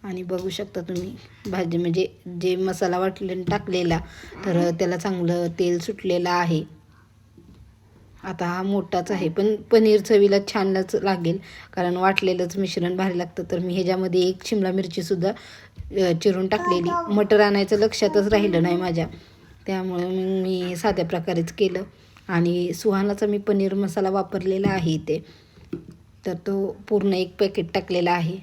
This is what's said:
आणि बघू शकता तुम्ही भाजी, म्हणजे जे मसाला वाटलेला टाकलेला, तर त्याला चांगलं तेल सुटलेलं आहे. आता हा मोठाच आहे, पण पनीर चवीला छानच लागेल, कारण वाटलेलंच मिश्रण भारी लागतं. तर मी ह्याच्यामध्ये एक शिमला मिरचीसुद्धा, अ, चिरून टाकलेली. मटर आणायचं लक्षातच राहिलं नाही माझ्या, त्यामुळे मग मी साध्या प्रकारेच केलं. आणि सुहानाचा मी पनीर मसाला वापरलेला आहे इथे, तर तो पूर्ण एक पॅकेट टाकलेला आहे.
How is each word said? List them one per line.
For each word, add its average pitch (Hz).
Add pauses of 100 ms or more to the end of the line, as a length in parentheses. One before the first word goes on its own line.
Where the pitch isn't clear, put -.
आणि 185
बघू 180
शकता 202
तुम्ही 180 (340)
भाजी, 175
म्हणजे 175 (320)
जे 185
मसाला 180
वाटलेला 185
टाकलेला, 180 (480)
तर 170
त्याला 180
चांगलं 175 (120)
तेल 175
सुटलेलं 180
आहे. 170 (1600)
आता 180
हा 175
मोठाच 190
आहे, 185
पण 202
पनीर 214
चवीला 202 (160)
छानच 190
लागेल, 180 (340)
कारण 180
वाटलेलंच 180
मिश्रण 180
भारी 185
लागतं. 175
तर 180
मी 175
ह्याच्यामध्ये 185
एक 185
शिमला 196
मिरचीसुद्धा, 185 (500)
अ, 185 (100)
चिरून 190
टाकलेली. 269 (240)
मटर 208
आणायचं 202
लक्षातच 208
राहिलं 202
नाही 175
माझ्या, 170 (600)
त्यामुळे 185
मग 185
मी 180
साध्या 190
प्रकारेच 170
केलं. 185 (460)
आणि 175
सुहानाचा 202
मी 208
पनीर 196
मसाला 196
वापरलेला 190
आहे 175
इथे, 160 (1000)
तर 180
तो 98 (120)
पूर्ण 196
एक 185
पॅकेट 196
टाकलेला 175
आहे. 175